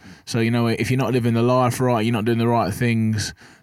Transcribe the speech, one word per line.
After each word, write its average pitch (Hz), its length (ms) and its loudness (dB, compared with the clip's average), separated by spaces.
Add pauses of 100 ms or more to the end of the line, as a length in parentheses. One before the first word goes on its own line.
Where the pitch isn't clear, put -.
(240)
So, 120 160 -4
you 113 100 2
know, 120 160 0
if 117 240 -2
you're 127 80 0
not 123 140 -2
living 117 220 0
the 117 80 2
life 123 360 2
right, 123 260 0
you're 117 80 0
not 107 120 -2
doing 117 140 0
the 117 100 0
right 110 260 0
things, 110 580 -2 (300)